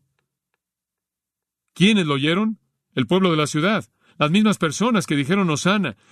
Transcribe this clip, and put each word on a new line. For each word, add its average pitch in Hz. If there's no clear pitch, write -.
¿quiénes 196
lo 147
oyeron? 175
El 131
pueblo 185
de 156
la 151
ciudad. 160
Las 151
mismas 208
personas 185
que 156
dijeron: 170
"Hosana", 170